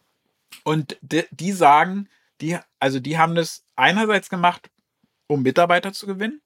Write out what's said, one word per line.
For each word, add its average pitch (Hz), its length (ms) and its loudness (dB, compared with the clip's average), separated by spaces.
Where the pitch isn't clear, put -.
Und 156 380 -4
di-, 151 280 -2
die 170 220 -6
sagen, 185 560 4
die, 165 160 -6
also 135 200 -2
die 147 180 -4
haben 165 160 2
das 170 320 -4
einerseits 190 540 2
gemacht, 175 400 -2
um 143 160 -2
Mitarbeiter 175 500 0
zu - 140 -16
gewinnen. 208 400 -8